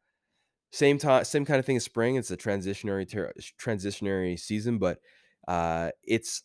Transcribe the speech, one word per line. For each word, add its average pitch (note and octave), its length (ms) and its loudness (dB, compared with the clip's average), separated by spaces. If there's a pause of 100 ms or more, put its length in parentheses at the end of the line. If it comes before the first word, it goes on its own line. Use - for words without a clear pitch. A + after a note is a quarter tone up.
(720)
same C#3+ 260 4
ti-, C#3 260 6
same C#3+ 220 0
kind C#3 140 4
of B2+ 60 -2
thing C3+ 120 2
as A#2 60 0
spring. A#2+ 320 0
It's A2+ 160 -2
a F2+ 60 -4
transitionary G2 720 -4
ter-, G2 240 -6 (260)
transitionary G2 800 -2
season, G#2+ 400 -2
but, F2+ 200 0 (480)
uh, E2 440 0 (120)
it's, - 420 -2